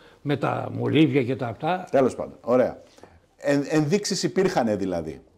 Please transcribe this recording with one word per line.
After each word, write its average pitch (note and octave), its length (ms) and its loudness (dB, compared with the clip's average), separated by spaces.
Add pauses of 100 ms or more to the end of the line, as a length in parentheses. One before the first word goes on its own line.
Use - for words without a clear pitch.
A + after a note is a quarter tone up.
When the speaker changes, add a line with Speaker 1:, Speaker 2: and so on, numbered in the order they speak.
(220)
Speaker 1:
με C#3+ 140 -2
τα A#2+ 360 -2
μολύβια B2 520 2
και A#2 120 -4
τα A#2+ 100 -6
αυτά. D#3+ 440 -4
Speaker 2:
Τέλος C3 240 4
πάντων, C#2+ 260 -10
ωραία. A#2 420 0 (540)
Εν-, C#3+ 320 0
ενδείξεις E3 540 0
υπήρχανε D#3 540 0
δηλαδή, E2+ 460 -4 (160)